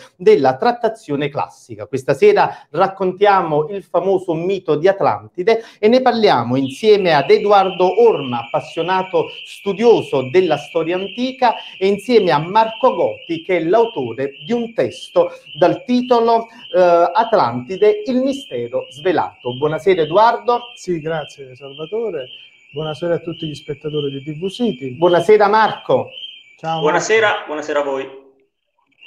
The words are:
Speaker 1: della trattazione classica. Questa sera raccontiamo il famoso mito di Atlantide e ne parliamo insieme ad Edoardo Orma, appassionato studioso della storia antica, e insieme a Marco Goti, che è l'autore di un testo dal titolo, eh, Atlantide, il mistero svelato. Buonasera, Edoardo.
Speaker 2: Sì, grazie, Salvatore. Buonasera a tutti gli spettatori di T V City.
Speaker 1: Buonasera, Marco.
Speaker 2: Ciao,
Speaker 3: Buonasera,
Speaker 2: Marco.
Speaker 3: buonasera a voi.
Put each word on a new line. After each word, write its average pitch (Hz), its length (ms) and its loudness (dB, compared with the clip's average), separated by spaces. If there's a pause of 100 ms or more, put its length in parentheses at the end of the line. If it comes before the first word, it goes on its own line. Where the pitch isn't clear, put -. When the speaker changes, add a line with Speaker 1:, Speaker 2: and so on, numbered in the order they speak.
(160)
Speaker 1:
della 165 420 2
trattazione 214 720 -4
classica. 107 580 -12
Questa 135 260 -4
sera 202 340 4 (220)
raccontiamo 185 1000 0
il 196 120 -10
famoso 180 540 -2
mito 170 400 -4
di 151 120 0
Atlantide 180 760 0 (160)
e 208 80 2
ne 254 160 4
parliamo 180 520 2
insieme 180 600 2
ad 139 160 2
Edoardo 190 720 2
Orma, 139 420 0
appassionato 165 840 -4 (140)
studioso 175 840 0
della 165 280 2
storia 165 380 -4
antica, 240 600 -2 (200)
e 190 120 -2
insieme 202 420 2
a 151 80 2
Marco 226 560 0
Goti, 160 480 -4
che 180 160 -2
è 160 60 -2
l'autore 139 680 -2 (120)
di 185 80 -4
un 233 220 -6
testo 170 560 -2 (260)
dal 160 280 2
titolo, 233 600 0 (260)
eh, 175 400 4
Atlantide, 190 960 0
il 254 120 -2
mistero 143 720 -4
svelato. 127 680 -4
Buonasera, 156 460 0
Edoardo. 214 460 2 (260)
Speaker 2:
Sì, 175 240 -8
grazie, 143 560 -10
Salvatore. 151 720 -10 (460)
Buonasera 156 400 -6
a 160 60 -2
tutti 165 280 -10
gli 147 80 -10
spettatori 147 560 -8
di 135 100 -10
T 147 160 -12
V 185 120 -8
City. 180 480 -6
Speaker 1:
Buonasera, 175 500 4
Marco. 208 640 0 (500)
Speaker 2:
Ciao, 160 220 -6
Speaker 3:
Buonasera, 170 460 2
Speaker 2:
Marco. - 180 -2
Speaker 3:
buonasera 151 340 -6
a 143 40 0
voi. 135 360 -8 (880)